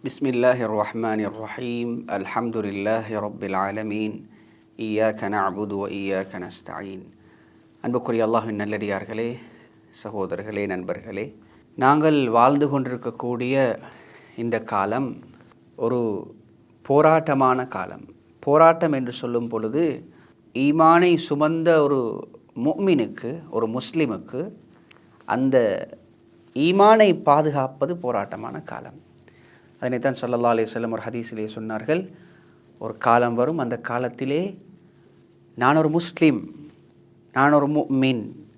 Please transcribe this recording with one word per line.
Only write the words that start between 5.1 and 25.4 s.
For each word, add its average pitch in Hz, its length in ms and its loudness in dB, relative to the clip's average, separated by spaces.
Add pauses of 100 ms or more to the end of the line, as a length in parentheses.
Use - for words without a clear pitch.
نعبد 101 480 -2
وإياك 95 640 -4
نستعين. 92 640 -12 (840)
அன்புக்குரிய 120 460 0
அல்லாஹ்வின் 113 280 0
நல்லடியார்களே, 104 840 -6 (680)
சகோதரர்களே, 101 600 -6
நண்பர்களே, 95 720 -8 (400)
நாங்கள் 143 540 4
வாழ்ந்து 139 400 4
கொண்டிருக்கக்கூடிய 123 1080 -2 (580)
இந்த 117 240 -2
காலம் 113 580 -2 (560)
ஒரு 117 500 -2 (640)
போராட்டமான 139 800 4
காலம். - 380 -10 (340)
போராட்டம் 160 520 6
என்று 127 200 -2
சொல்லும் 120 360 -4
பொழுது, 117 680 -4 (400)
ஈமானை 160 640 6 (120)
சுமந்த 156 380 0
ஒரு 143 600 2 (280)
முஃமினுக்கு, 151 960 -2
ஒரு 113 180 -2
முஸ்லிமுக்கு 127 840 -4 (760)
அந்த 120 640 2 (680)